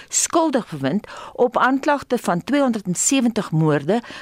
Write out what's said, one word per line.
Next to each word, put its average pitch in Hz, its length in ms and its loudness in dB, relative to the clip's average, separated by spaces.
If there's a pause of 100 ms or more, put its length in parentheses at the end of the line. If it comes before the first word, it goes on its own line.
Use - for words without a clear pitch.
skuldig - 600 0
bevind 143 380 -2 (260)
op 240 240 0
aanklagte 269 600 0
van 175 260 -2
tweehonderdsewentig 233 1080 0
moorde 156 520 2 (180)